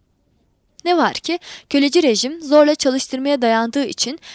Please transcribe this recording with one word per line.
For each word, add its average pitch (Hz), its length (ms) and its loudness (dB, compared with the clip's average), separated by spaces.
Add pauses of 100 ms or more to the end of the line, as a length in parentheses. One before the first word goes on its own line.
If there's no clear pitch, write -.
(840)
Ne 349 120 2
var 247 160 2
ki - 260 -6 (300)
köleci 285 340 2
rejim 269 380 0
zorla 294 340 4
çalıştırmaya 269 680 -2
dayandığı 233 440 0
için - 340 -6 (160)